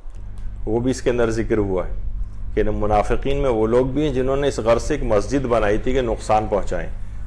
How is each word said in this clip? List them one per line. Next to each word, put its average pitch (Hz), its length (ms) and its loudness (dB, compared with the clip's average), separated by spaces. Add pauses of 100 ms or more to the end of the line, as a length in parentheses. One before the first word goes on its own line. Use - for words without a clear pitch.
(640)
वो 110 140 0
भी 127 120 0
इसके - 180 -2
अंदर 120 200 2
जिक्र 110 280 0
हुआ 95 280 0
है - 80 -4 (640)
कि 107 80 2
न 104 60 2
मुनाफिकीन 107 680 2
में 139 120 2
वो 110 160 2
लोग 127 280 2
भी 147 120 0
हैं 147 80 0
जिन्होंने 135 340 0
इस 131 120 0
गर्ज 117 220 2
से - 140 0
एक 139 80 -2
मस्जिद 113 420 2
बनाई 107 320 2
थी 110 160 0
कि 135 80 2
नुकसान 110 480 0
पहुँचाएँ, 90 400 0 (380)